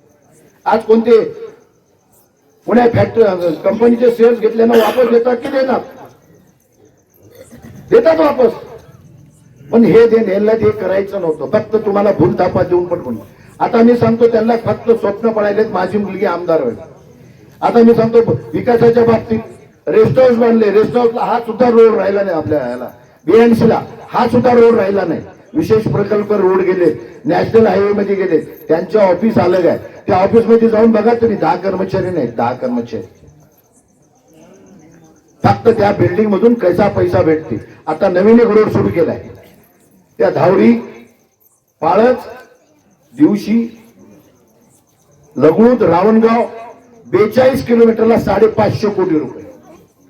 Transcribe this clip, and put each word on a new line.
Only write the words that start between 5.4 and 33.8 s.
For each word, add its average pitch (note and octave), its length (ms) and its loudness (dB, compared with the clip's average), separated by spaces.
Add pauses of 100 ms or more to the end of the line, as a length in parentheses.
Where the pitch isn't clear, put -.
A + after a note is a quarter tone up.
देणार? C4 320 -2 (2000)
देतात D#4+ 300 4
वापस. B3+ 320 2 (1200)
पण A#3 120 4
हे A3 220 6
दे, G#3+ 260 0
यांना G#3 200 0
ते A3 180 0
करायचं G3 500 -4
नव्हतं, D3+ 320 -6
फक्त G#3+ 240 -2 (100)
तुम्हाला G3+ 260 0
भूल F#3 220 0
थापा F#3 280 -2
देऊन F3 220 0
पटकून. C#3 340 -8 (420)
आता A#3 220 0
मी A#3+ 140 4
सांगतो, A#3 320 0
त्यांना A3+ 280 0
फक्त G#3+ 340 -4
स्वप्न G#3 400 -2
पडायलेत, G#3 360 -2
माझी F#3 320 -4
मुलगी F#3+ 280 -4
आमदार F3 340 -2
होईल. A#2+ 160 -6 (840)
आता G3 220 2
मी A3+ 120 6
सांगतो, A3+ 240 2 (360)
विकासाच्या A#3 500 0
बाबतीत A3 340 -2 (480)
रेस्ट A3 320 2
हाऊस B3+ 180 4
बांधले, A3+ 340 2
रेस्ट G#3+ 260 0
हाऊसला A#3 240 0
हा A3 200 -2
सुद्धा A3+ 300 -2
रोड A3+ 280 4
राहिला G3+ 240 -2
नाही F#3 140 -4
आपल्या D3+ 340 -4
याला, B2 180 -10 (380)
बीएनसी A3+ 420 4
ला - 140 0 (260)
हा B3 200 -2
सुद्धा B3 240 2
रोड A#3 220 6
राहिला G3 300 -2
नाही. E3 160 -6 (340)
विशेष G#3+ 340 0
प्रकल्प G#3 440 -2
रोड F#3 280 0
गेले, F3 640 -4
नॅशनल F#3+ 420 0
हायवे G3+ 260 -2
मध्ये G3 220 -4
गेले, F3 260 -2
त्यांचे F3 580 -6
ऑफिस G3+ 400 0
अलग F3+ 280 0
आहे. D3 120 0 (280)
त्या G3 100 0
ऑफिस G#3+ 300 2
मध्ये A3+ 220 2
जाऊन A3 220 2
बघा A3 240 0
तुम्ही, A3+ 220 -2
दहा E3+ 200 -2
कर्मचारी F#3+ 540 -4
नाहीत, C#3 260 -6
दहा A#2+ 160 -4
कर्मचारी. A#2+ 500 -8 (2500)